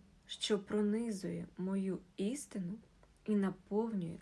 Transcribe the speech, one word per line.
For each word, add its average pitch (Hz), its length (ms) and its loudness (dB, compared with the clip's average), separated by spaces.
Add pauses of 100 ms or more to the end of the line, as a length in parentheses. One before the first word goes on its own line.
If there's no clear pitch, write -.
(280)
що - 320 2
пронизує 208 880 0 (100)
мою 190 420 0 (180)
істину 202 600 -4 (480)
і 214 100 4
наповнює 196 840 0